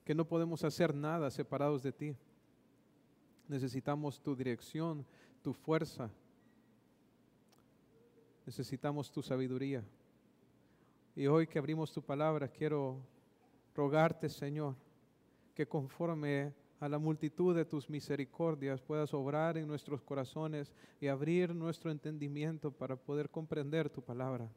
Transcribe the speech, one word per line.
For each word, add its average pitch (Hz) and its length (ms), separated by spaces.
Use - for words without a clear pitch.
que 151 120
no 160 120
podemos 165 360
hacer 156 320
nada 151 340
separados 139 540
de 135 80
ti. 147 240
Necesitamos 139 720
tu 143 160
dirección, 135 680
tu 131 100
fuerza. 156 560
Necesitamos 139 640
tu 147 100
sabiduría. 127 640
Y 143 120
hoy 160 180
que 160 140
abrimos 156 340
tu 147 80
palabra, 147 460
quiero 139 500
rogarte, 156 540
Señor, 143 480
que 151 100
conforme 147 880
a 147 80
la 147 100
multitud 156 560
de 165 80
tus 151 260
misericordias 139 920
puedas 151 320
obrar 151 440
en 156 80
nuestros 143 360
corazones 147 720
y 143 80
abrir 165 480
nuestro 165 340
entendimiento 151 840
para 131 240
poder 143 320
comprender 156 600
tu 139 120
palabra. 123 560